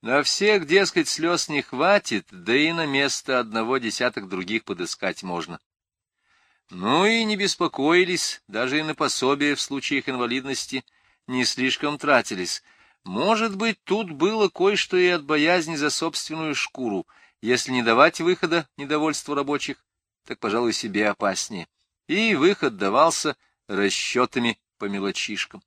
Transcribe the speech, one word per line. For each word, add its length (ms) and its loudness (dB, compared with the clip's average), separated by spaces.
На 160 2
всех, 460 2
дескать, 400 2
слёз 420 -2
не 140 -2
хватит, 680 0
да 260 -2
и 180 4
на 120 -2
место 540 0
одного 400 -2
десяток 500 -4
других 340 -4
подыскать 600 -6
можно. 360 -8
Ну 380 2
и 160 2
не 120 0
беспокоились, 1120 0
даже 300 -2
и 60 0
на 100 -4
пособие 600 0
в 60 -6
случаях 460 -4
инвалидности 800 -4
не 180 -2
слишком 540 -2
тратились. 640 0
Может 520 0
быть, 280 -4
тут 280 -2
было 360 2
кое-что 480 0
и 120 6
от 160 0
боязни 520 2
за 140 0
собственную 640 -4
шкуру. 540 -4
Если 300 0
не 100 0
давать 400 6
выхода 560 0
недовольству 560 -2
рабочих, 500 -4
так, 100 -10
пожалуй, 360 0
себе 360 0
опаснее. 580 -2
И 300 2
выход 420 2
давался 580 2
расчётами 920 0
по 80 -8
мелочишкам. 800 -6